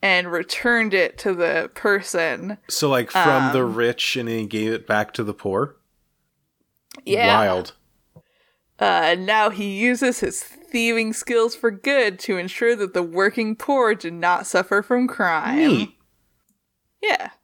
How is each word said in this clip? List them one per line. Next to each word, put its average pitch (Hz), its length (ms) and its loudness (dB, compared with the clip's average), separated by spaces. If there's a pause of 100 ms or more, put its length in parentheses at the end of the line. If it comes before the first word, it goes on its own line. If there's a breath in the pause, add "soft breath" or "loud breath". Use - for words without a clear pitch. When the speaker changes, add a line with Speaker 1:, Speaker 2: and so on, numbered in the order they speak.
Speaker 1:
and 180 300 0
returned 214 600 -2
it 185 260 0
to 196 140 -2
the 170 400 -2
person. 190 840 -2 (120)
Speaker 2:
So, - 200 0
like, 123 220 0
from 135 420 4
the 131 100 4
Speaker 1:
Um, 113 120 -2
Speaker 2:
rich 120 400 0
and 120 140 -4
he 113 160 -4
gave 107 260 -2
it 113 160 -6
back 107 260 0
to 117 100 -4
the 104 100 -6
poor? 101 440 -4 (1300)
Speaker 1:
Yeah. 226 320 2
Speaker 2:
Wild. 92 360 0 (1040)
Speaker 1:
Uh, 170 380 2
now 214 320 2
he 196 300 -6
uses 247 400 2
his - 240 -4
thieving 226 720 -2
skills 233 420 -2
for 233 160 0
good 214 480 0
to 196 180 -2
ensure 233 380 0
that 202 180 -4
the 180 80 0
working 196 540 0
poor 240 400 2
do 170 160 -10
not 170 340 0
suffer 196 380 0
from 247 240 0
crime. 180 500 -2
Speaker 2:
Neat. 262 380 2 (1040)
Speaker 1:
Yeah. - 280 -2 (140)